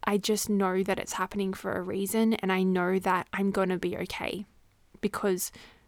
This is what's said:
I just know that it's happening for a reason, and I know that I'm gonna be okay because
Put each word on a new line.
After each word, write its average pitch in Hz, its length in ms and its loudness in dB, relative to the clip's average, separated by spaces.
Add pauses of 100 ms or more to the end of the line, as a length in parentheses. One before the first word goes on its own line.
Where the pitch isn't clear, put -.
I 208 120 2
just 208 320 0
know 190 340 2
that 190 160 0
it's - 140 -8
happening 190 400 -2
for 196 200 -6
a 185 80 -2
reason, 208 540 2
and 190 160 0
I 185 120 2
know 185 360 4
that 185 340 0
I'm 196 180 2
gonna 185 260 2
be 180 200 -4
okay - 480 -6 (560)
because 196 500 0 (360)